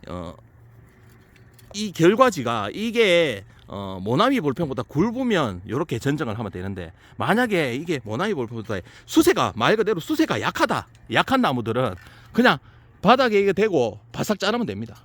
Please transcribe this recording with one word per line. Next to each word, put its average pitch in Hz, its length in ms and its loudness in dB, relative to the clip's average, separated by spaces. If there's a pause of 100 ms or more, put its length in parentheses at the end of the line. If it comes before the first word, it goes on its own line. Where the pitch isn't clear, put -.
어, 85 280 -10 (1400)
이 208 200 -4
결과지가 160 800 2
이게, 175 720 2 (220)
어, 95 360 -8
모나미 180 380 2
볼펜보다 135 420 -4
굵으면 180 840 -2
요렇게 127 300 -4
전정을 135 400 -4
하면 104 120 -6
되는데 92 400 -8 (260)
만약에 170 580 0
이게 160 280 -4
모나미 147 300 -4
볼펜보다 113 460 -6 (260)
수세가, 302 500 2
말 139 220 2
그대로 208 220 0
수세가 285 420 -2
약하다, 175 460 -2 (260)
약한 247 280 2
나무들은 123 520 0 (400)
그냥 226 240 4 (440)
바닥에 226 380 4
이거 196 140 2
대고 156 460 0 (120)
바싹 190 280 -4
자르면 214 260 0
됩니다. 104 380 -6